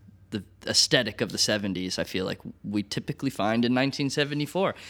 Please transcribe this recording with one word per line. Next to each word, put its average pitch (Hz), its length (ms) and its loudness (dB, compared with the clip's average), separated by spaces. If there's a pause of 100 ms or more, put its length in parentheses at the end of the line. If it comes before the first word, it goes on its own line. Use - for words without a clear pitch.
(300)
the 104 120 -4 (240)
aesthetic 113 540 2
of 104 100 0
the - 80 -4
seventies, 95 600 0
I 90 60 0
feel 92 200 -2
like 98 140 -4 (260)
we 104 180 0
typically - 480 -4
find 113 340 2
in 123 100 4
nineteen 135 360 0
seventy-four. 147 640 0 (160)